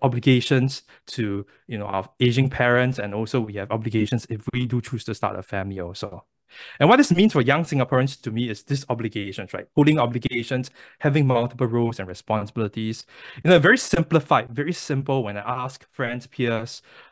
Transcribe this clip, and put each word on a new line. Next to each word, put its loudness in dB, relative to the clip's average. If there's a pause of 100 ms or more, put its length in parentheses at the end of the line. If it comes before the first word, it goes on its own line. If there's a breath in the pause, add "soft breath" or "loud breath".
obligations 2 (240 soft breath)
to, -4 (180 soft breath)
you -8
know, -8
our -4 (120)
aging 4
parents, 2
and -6
also -2
we -4
have -6
obligations -2
if -8 (100)
we -2
do -2
choose -8
to -6
start -4
a -10
family -6
also. -10 (540 loud breath)
And 6
what 8
this 6
means 4
for 4
young 2
Singaporeans 0
to -8
me -2
is -8
these -4
obligations, -6
right? -8
Pulling 4
obligations, -2 (260 loud breath)
having 2
multiple 0
roles 0
and -8
responsibilities. -4 (380 loud breath)
In 6
a 8
very 6
simplified, 2
very -6
simple, -2
when -6
I -8
ask -8
friends, -6
peers, -4 (300 loud breath)